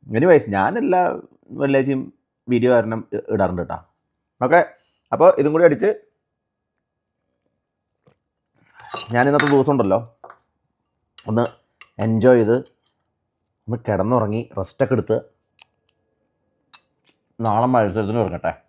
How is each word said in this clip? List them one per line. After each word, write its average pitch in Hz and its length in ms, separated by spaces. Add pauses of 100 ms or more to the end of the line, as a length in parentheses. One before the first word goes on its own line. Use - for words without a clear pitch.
(180)
എനിവേയ്സ്, 151 400
ഞാൻ 120 260
എല്ലാ 180 180 (600)
വെള്ളിയാഴ്ചയും 135 420 (500)
വീഡിയോ 120 220
കാരണം 110 260 (140)
ഇ-, 107 180
ഇടാറുണ്ട് 90 300
കേട്ടോ. - 160 (640)
ഓക്കെ? 165 160 (520)
അപ്പോൾ - 160 (120)
ഇതും 147 140
കൂടി 170 140
അടിച്ച് 147 200 (3250)
ഞാൻ 123 140
ഇന്നത്തെ 147 260
ദിവസം 139 200
ഉണ്ടല്ലോ 104 240 (1300)
ഒന്ന് 117 160 (600)
എൻജോയ് 113 340
ചെയ്ത് 110 160 (1120)
ഒന്ന് 117 100 (100)
കിടന്നുറങ്ങി 107 540 (180)
റെസ്റ്റൊക്കെ 123 380
എടുത്ത് 214 200 (2250)
നാളെ 113 280
മത്സരത്തിന് 107 500
ഇറങ്ങട്ടെ. 85 280 (180)